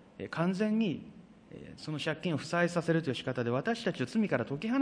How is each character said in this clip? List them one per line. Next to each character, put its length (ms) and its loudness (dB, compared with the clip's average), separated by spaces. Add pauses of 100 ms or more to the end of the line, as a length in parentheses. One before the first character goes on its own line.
(180)
え 80 -8
ー、 40 -10
完 240 2
全 260 2
に、 300 0 (420)
え 260 -14
ー、 40 -18
そ 100 -6
の 80 -4
借 220 -2
金 140 0
を 20 2
負 80 -8
債 240 4
さ 120 0
せ 120 4
る 100 2
と 60 0
い 20 4
う 40 -2
仕 100 -8
方 180 0
で、 60 0
私 340 0
た 80 2
ち 100 -2
を 40 0
罪 240 2
か 80 4
ら 80 -2
解 140 -4
き 100 -4
放 120 0